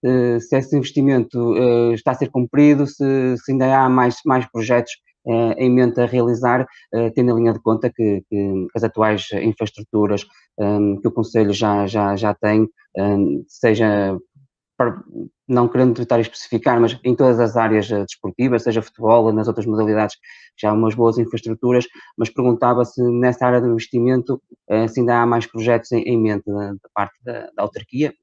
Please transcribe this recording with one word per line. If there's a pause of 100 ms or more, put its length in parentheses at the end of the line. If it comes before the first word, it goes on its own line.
eh,
se
esse
investimento,
eh,
está
a
ser
cumprido,
se,
se
ainda
há
mais,
mais
projetos, (380)
eh,
em
mente
a
realizar, (280)
eh,
tendo
em
linha
de
conta
que,
que,
que
as
atuais
infraestruturas, (320)
hum,
que
o
Conselho
já,
já,
já
tem, (320)
hum,
seja (600)
para, (420)
não
querendo
tentar
especificar,
mas
em
todas
as
áreas,
eh,
desportivas,
seja
futebol
ou
nas
outras
modalidades, (420)
já
há
umas
boas
infraestruturas, (320)
mas
perguntava
se
nessa
área
do
investimento, (280)
eh,
se
ainda
há
mais
projetos
em,
em
mente
da,
da
parte
da,
da
autarquia